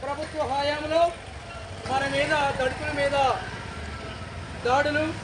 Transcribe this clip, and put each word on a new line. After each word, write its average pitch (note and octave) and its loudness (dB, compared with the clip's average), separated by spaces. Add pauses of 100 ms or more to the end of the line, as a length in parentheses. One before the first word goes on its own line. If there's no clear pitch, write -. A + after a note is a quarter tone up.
ప్రభుత్వ D4+ -4
హయాంలో D4+ 2 (880)
మన C4+ 2 (100)
మీద, D4 2 (260)
దళితుల C4 0
మీద C#4 2 (1500)
దాడులు C#4+ 4 (200)